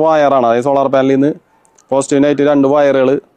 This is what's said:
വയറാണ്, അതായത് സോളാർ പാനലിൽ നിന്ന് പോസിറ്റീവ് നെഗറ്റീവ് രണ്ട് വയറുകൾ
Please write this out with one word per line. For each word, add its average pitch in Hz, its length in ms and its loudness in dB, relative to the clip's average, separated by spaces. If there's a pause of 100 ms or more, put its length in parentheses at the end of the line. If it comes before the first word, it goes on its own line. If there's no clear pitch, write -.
വയറാണ്, 139 440 2
അതായത് 120 180 -2
സോളാർ 139 280 0
പാനലിൽ 135 220 0
നിന്ന് 143 120 0 (600)
പോസിറ്റീവ് 139 360 -2
നെഗറ്റീവ് 143 260 0
രണ്ട് 139 220 0
വയറുകൾ 135 360 0 (260)